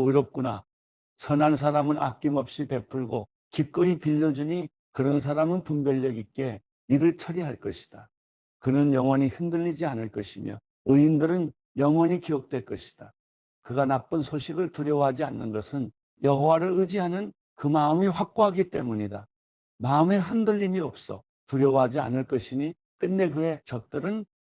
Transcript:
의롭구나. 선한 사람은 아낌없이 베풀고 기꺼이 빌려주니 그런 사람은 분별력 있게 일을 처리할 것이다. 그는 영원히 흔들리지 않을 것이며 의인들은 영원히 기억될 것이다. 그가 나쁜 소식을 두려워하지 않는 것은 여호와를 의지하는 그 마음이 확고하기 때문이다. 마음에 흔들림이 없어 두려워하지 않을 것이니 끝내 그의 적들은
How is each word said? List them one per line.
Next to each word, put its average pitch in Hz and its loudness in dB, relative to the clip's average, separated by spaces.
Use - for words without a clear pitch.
의롭구나. 131 0
선한 151 2
사람은 147 0
아낌없이 143 -4
베풀고 123 -6
기꺼이 175 0
빌려주니 151 0
그런 139 0
사람은 160 0
분별력 135 -2
있게 110 -6
일을 160 4
처리할 165 -8
것이다. - -12
그는 139 2
영원히 135 4
흔들리지 170 -2
않을 113 -6
것이며 107 -10
의인들은 156 4
영원히 165 4
기억될 135 -4
것이다. - -14
그가 131 -2
나쁜 135 0
소식을 156 -4
두려워하지 147 0
않는 113 -6
것은 107 -6
여호와를 160 2
의지하는 185 -2
그 - -4
마음이 156 2
확고하기 190 0
때문이다. 107 -6
마음에 156 4
흔들림이 202 0
없어 117 -8
두려워하지 135 4
않을 127 -2
것이니 139 -4
끝내 185 0
그의 156 -2
적들은 165 -6